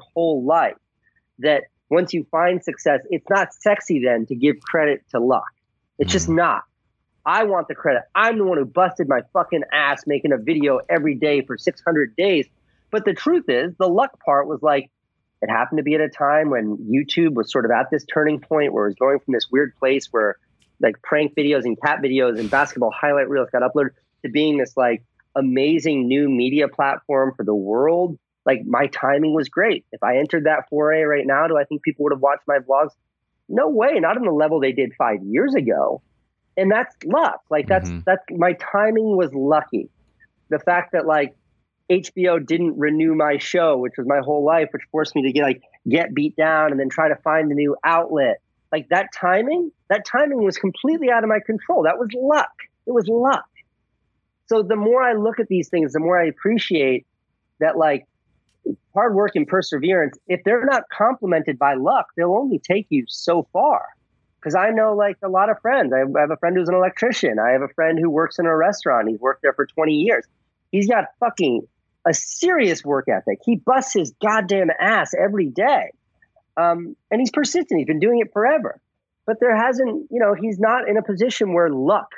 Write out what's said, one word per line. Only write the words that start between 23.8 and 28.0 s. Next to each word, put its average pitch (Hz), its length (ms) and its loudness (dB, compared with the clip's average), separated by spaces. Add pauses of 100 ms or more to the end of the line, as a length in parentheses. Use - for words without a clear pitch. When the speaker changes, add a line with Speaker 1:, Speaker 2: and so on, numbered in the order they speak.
Speaker 1:
to 139 60 -8
being 147 280 0
this, 127 200 -4
like, 120 260 0 (320)
amazing 139 720 0
new 143 220 2
media 135 380 0
platform 135 680 -2
for 113 80 -8
the 104 120 0
world. 143 640 0 (280)